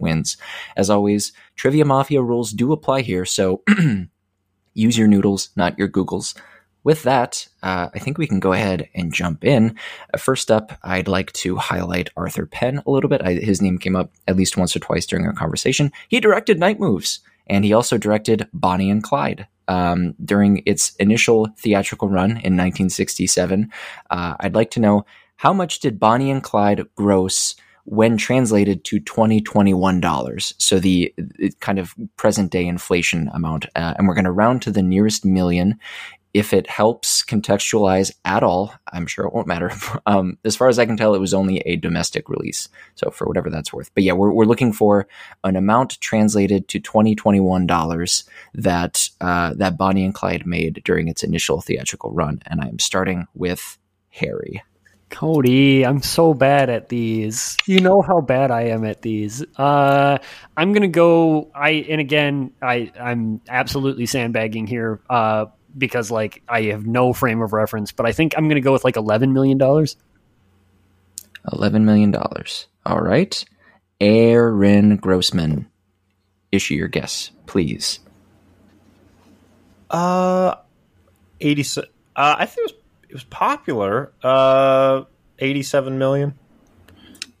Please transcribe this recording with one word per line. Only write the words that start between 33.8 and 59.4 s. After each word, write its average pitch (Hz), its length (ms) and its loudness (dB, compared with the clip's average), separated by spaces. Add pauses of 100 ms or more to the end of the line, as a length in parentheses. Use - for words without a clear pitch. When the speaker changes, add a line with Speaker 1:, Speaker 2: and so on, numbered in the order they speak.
Speaker 1:
and 98 100 2
we're 90 60 0
gonna 92 180 0
round 113 300 2
to - 80 -6
the 101 120 0
nearest 98 440 2
million. 92 520 2 (560)
If 104 180 0
it 95 160 2
helps - 560 0
contextualize 101 880 0 (140)
at 98 160 0
all, 98 320 0 (180)
I'm 87 140 -8
sure - 200 -6
it - 80 -6
won't 113 120 -4
matter. 87 300 -4
<laughs> 98 40 -14 (260)
Um, 95 380 0
as 110 120 -2
far 127 120 4
as 120 100 2
I 120 80 4
can 113 100 -2
tell, 107 180 2
it 95 60 2
was 95 140 -2
only 95 260 2
a 87 160 -4
domestic 85 520 -4
release. - 400 -8 (260)
So - 160 -4
for - 160 -8
whatever 87 240 -4
that's 78 220 -8
worth. - 220 -14
But 98 100 2
yeah, 92 80 2
we're, 98 180 2
we're 110 160 4
looking 117 260 2
for 104 340 2 (380)
an 95 120 0
amount 107 440 0
translated 104 680 0
to 101 120 -6
twenty 107 340 2
twenty-one 95 520 2
dollars 85 580 -2 (300)
that, 87 540 -2 (120)
uh, 87 340 -2
that 92 240 -2
Bonnie 95 260 0
and 95 100 -4
Clyde 90 320 -4
made 82 380 -4
during 85 240 0
its 80 160 -8
initial - 380 -2
theatrical - 500 -8
run. 76 340 -4
And 82 140 -6
I'm 58 180 -8
starting 92 560 -2
with - 440 -6 (320)
Harry. - 520 -8 (480)
Speaker 2:
Cody, 135 720 2
I'm 131 180 0
so 165 320 2
bad 135 360 2
at 113 200 -4
these. 110 680 -4 (100)
You 190 140 4
know 185 220 6
how 170 180 2
bad 131 300 0
I 117 180 0
am 113 160 -2
at 107 180 -6
these. 110 400 -6 (140)